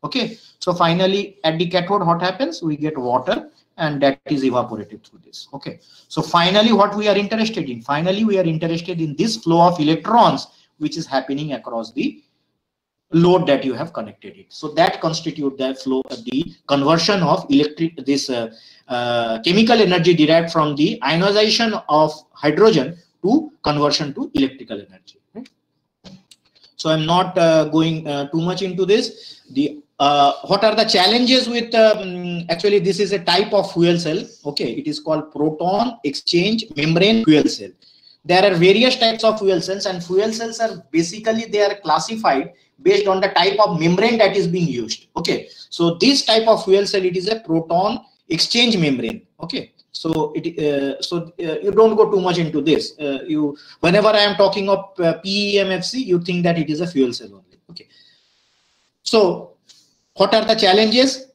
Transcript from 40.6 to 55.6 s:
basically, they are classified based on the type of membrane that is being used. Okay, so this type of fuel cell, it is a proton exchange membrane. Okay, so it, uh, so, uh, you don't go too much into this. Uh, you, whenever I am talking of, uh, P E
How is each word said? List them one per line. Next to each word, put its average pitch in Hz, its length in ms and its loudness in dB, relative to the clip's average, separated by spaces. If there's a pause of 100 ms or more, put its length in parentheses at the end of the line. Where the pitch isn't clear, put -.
basically, 220 540 -2
they 208 180 0
are 202 140 2
classified 160 760 -2 (280)
based 202 240 4
on 190 140 0
the 190 80 0
type 190 360 0
of 175 140 -2
membrane 196 400 2
that 196 180 2
is 180 120 0
being 170 180 -2
used. 117 400 -8 (100)
Okay, 170 320 -4 (220)
so 170 240 0
this 269 300 2
type 220 240 2
of 208 160 4
fuel 196 220 4
cell, 190 180 -2
it 180 120 -2
is 185 120 -4
a 220 100 -2
proton 170 600 -2 (280)
exchange 214 480 0
membrane. 131 460 -2 (180)
Okay, - 320 -12 (200)
so 156 420 -4
it, 165 240 -8
uh, 139 420 -2
so, 165 400 -8
uh, 160 220 -6
you 202 80 -2
don't 220 240 6
go 208 160 4
too 196 100 2
much 180 180 0
into 151 220 -2
this. - 380 0
Uh, 139 300 -4
you, 151 280 -2 (220)
whenever 202 300 4
I 214 140 4
am 202 120 2
talking 196 340 2
of, 190 300 -2
uh, 165 220 2
P 202 360 -2
E 196 40 4